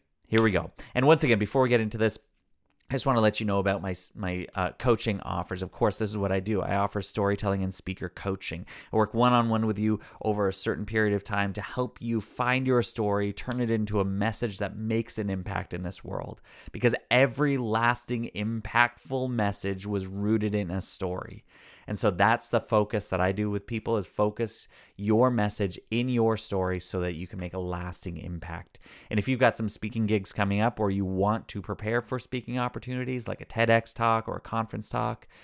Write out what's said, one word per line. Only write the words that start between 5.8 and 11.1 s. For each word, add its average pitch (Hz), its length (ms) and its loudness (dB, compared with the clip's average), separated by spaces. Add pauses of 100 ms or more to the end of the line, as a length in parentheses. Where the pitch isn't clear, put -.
this 107 100 0
is 107 80 -4
what 98 140 0
I 95 80 2
do. 95 240 -2
I 98 140 -2
offer 101 260 0
storytelling 98 600 0
and 95 100 -2
speaker 92 340 -6
coaching. 90 560 -6 (280)
I 107 40 0
work 110 160 2
one-on-one 117 540 4
with 107 100 0
you 107 220 2 (240)
over 104 240 0
a 95 60 2
certain 104 340 -2
period 107 260 2